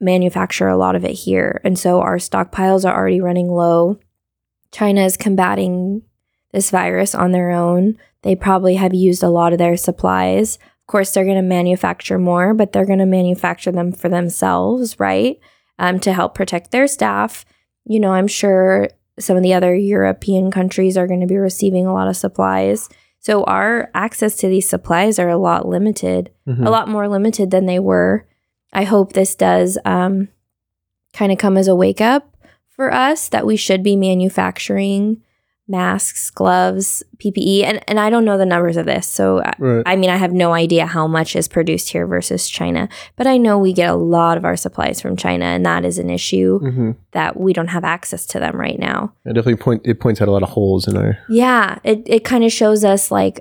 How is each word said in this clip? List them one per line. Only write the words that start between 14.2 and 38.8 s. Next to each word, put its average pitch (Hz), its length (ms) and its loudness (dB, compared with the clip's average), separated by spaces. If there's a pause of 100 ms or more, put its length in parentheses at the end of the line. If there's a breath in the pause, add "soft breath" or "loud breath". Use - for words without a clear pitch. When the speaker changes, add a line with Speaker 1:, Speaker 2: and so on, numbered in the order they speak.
Speaker 1:
right? 196 380 0 (400 soft breath)
Um, 180 220 -2
to 190 120 0
help 180 220 -2
protect 185 360 -6
their 247 160 2
staff. 202 580 -4 (400)
You 220 140 -2
know, 196 140 2
I'm 190 160 2
sure 190 600 2 (300)
some - 180 0
of 185 60 4
the 185 120 4
other 180 200 2
European 190 800 0
countries 190 440 0
are 180 120 2
gonna 180 180 -2
be 196 100 0
receiving 190 500 0
a 185 60 -2
lot 190 160 0
of 185 80 -2
supplies. 196 720 -2 (300 soft breath)
So 208 260 0
our 208 480 -2
access - 440 -4
to 196 120 -2
these 190 200 0
supplies 185 500 0
are 180 100 0
a 170 80 2
lot 175 320 0
limited, 180 640 -2 (180)
Speaker 2:
Mm-hmm. 123 180 0
Speaker 1:
a 214 40 4
lot 226 180 2
more 208 200 -2
limited 202 420 0
than 190 160 2
they 180 120 0
were. 190 480 0 (460)
I 196 120 -2
hope 196 300 2
this 190 200 0
does, 180 500 2
um, 190 440 0 (840)
kinda 196 240 0
come 190 200 2
as 190 120 4
a 185 60 4
wake 185 260 2
up 247 360 0 (320 soft breath)
for 262 260 -4
us 269 340 0
that 220 180 0
we 214 100 2
should 190 260 0
be 202 120 2
manufacturing 196 1300 0 (460)
masks, 185 640 -4
gloves, 185 720 0 (160)
P 214 120 -4
P 196 300 0
E. 202 40 2
And, 214 220 -2
and 208 140 0
I 214 100 0
don't 233 140 2
know 202 140 2
the 190 80 2
numbers 175 300 0
of 165 100 -2